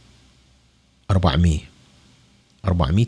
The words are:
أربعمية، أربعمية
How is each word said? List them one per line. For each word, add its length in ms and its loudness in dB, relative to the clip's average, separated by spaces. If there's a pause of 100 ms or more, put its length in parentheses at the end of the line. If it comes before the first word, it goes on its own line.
(1120)
أربعمية، 500 2 (1040)
أربعمية 440 -2